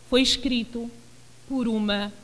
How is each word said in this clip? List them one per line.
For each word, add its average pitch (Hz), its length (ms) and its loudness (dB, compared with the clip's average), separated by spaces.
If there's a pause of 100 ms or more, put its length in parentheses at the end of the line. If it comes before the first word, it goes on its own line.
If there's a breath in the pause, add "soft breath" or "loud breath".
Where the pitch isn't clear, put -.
foi 254 140 4
escrito 233 680 0 (560)
por 254 200 0
uma 208 460 0 (100)